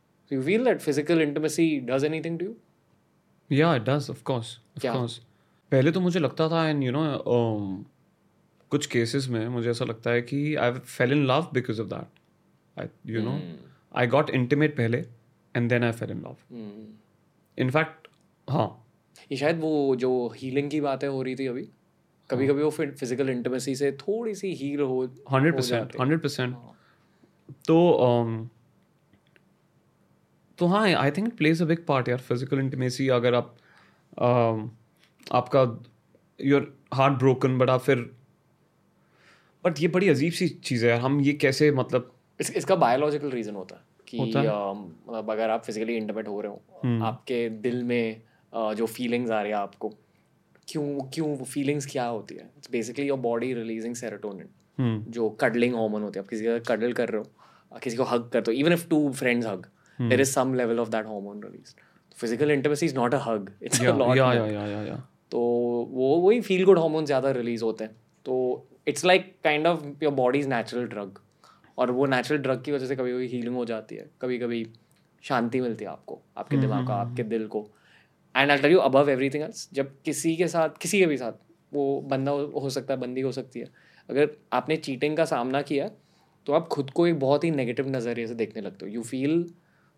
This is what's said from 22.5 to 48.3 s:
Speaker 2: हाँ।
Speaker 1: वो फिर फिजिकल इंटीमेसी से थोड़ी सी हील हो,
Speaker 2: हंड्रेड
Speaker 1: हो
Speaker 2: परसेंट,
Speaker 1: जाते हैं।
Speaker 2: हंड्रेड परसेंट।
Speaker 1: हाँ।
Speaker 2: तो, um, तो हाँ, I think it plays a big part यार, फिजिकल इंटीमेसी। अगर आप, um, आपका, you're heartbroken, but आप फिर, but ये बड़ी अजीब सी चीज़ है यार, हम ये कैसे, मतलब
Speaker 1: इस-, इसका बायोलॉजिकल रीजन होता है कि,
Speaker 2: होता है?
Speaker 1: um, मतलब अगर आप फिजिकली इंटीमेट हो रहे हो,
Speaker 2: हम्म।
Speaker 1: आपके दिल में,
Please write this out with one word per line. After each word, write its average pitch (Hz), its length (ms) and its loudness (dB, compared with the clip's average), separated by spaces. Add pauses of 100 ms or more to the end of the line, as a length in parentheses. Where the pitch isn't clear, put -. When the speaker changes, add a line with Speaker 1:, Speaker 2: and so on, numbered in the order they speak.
Speaker 2:
हाँ। 147 60 2
Speaker 1:
वो 151 60 2
फिर 151 200 -4
फिजिकल 131 400 -4
इंटीमेसी 127 440 -4
से 139 180 0
थोड़ी 214 420 -4
सी 185 200 -6
हील 143 260 -4
हो, 131 280 -2 (240)
Speaker 2:
हंड्रेड 139 220 4
Speaker 1:
हो 135 40 0
Speaker 2:
परसेंट, 120 220 0
Speaker 1:
जाते - 180 -8
हैं। - 20 -4
Speaker 2:
हंड्रेड 156 220 2
परसेंट। 127 320 -4
Speaker 1:
हाँ। 117 240 -18 (720)
Speaker 2:
तो, 165 500 4
um, 117 480 2 (2000)
तो 175 80 2
हाँ, 202 220 4
I 143 240 4
think 208 180 -2
it - 80 -10
plays 160 240 4
a 170 40 2
big 165 120 2 (120)
part 127 180 2
यार, 123 100 0
फिजिकल 131 400 -2
इंटीमेसी। 135 500 -2
अगर 123 260 4
आप, - 220 0 (560)
um, 117 560 2 (640)
आपका, 123 520 2 (640)
you're 139 540 2
heartbroken, 131 600 4
but 127 80 4
आप 127 120 2
फिर, 123 300 0 (1600)
but 156 140 -2
ये 175 80 4
बड़ी 180 200 4
अजीब 151 240 4
सी 175 160 0
चीज़ - 360 -2
है 120 60 6
यार, 117 100 4
हम 135 200 2
ये 139 120 4
कैसे, 147 380 4
मतलब 131 420 0 (280)
Speaker 1:
इस-, 127 120 -6
इसका 165 220 0
बायोलॉजिकल 147 560 2
रीजन 110 240 -6
होता 95 220 -12
है - 60 -20 (260)
कि, 120 100 -8
Speaker 2:
होता 113 220 0
है? 139 60 2
Speaker 1:
um, 101 300 -2 (340)
मतलब 110 200 -6
अगर 110 200 0
आप 113 140 -2
फिजिकली 113 320 -4
इंटीमेट 107 320 -6
हो 101 120 -6
रहे 104 120 -8
हो, - 100 -18 (220)
Speaker 2:
हम्म। 117 180 0
Speaker 1:
आपके 117 460 -4
दिल 120 360 -4
में, 117 360 -2 (360)